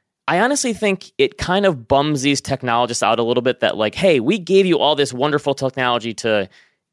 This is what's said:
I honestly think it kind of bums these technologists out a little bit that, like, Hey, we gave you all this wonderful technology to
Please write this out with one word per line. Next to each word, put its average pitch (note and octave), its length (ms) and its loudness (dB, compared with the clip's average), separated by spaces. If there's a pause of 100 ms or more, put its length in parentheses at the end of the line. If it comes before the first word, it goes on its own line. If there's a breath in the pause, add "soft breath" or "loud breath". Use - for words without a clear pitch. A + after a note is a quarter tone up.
(260)
I E3+ 140 0
honestly C4 320 0
think G3 440 -4
it - 220 0
kind F#3+ 260 -2
of C#3+ 220 0
bums C#3+ 360 0
these C#3 180 0
technologists A#2+ 640 -2
out A2+ 160 2
a - 20 0
little A#2+ 200 0
bit B2 180 -2
that, A2 160 0
like, G#2+ 180 -2
Hey, E3 240 2
we D#3+ 220 0
gave F#3+ 260 4
you E3+ 140 2
all C#3+ 160 2
this C#3 160 -2
wonderful C#3 420 -2
technology B2 600 -4
to G#2 340 -2 (440 soft breath)